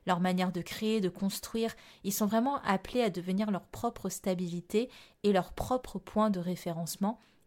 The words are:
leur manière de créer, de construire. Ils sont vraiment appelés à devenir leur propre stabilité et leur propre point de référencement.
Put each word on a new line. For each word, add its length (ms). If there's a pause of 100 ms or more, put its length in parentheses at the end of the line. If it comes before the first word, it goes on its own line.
leur 140
manière 320
de 100
créer, 380
de 80
construire. 640 (300)
Ils 80
sont 140
vraiment 360
appelés 400
à 80
devenir 400
leur 160
propre 420
stabilité 800 (360)
et 80
leur 200
propre 460
point 320
de 80
référencement. 800 (280)